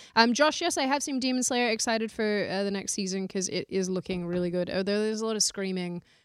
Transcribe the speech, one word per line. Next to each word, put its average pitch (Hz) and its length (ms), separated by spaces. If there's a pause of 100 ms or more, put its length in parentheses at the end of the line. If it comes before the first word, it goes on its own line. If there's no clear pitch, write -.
(180)
Um, 233 160
Josh, 294 260
yes, 339 180
I 311 60
have 269 180
seen 277 200
Demon 254 220
Slayer. 240 260
Excited 226 420
for, 208 400
uh, 190 140
the 202 60
next 196 200
season 190 380
'cause 190 180
it - 220
is 185 200
looking 185 360
really 180 260
good. 180 180
Although 196 340
there's 214 180
a 220 40
lot 220 120
of 202 60
screaming, 185 580 (240)